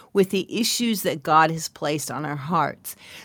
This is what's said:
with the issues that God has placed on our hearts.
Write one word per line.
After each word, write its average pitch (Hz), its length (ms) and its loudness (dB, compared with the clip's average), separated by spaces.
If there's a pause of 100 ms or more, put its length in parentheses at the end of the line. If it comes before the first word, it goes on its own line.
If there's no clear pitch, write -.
(120)
with 190 180 4
the 190 160 0 (140)
issues 226 420 0
that 165 220 -2
God 160 260 6
has 160 180 -6
placed 147 440 -4
on 139 120 -6
our 147 120 -6
hearts. 147 580 -2 (300)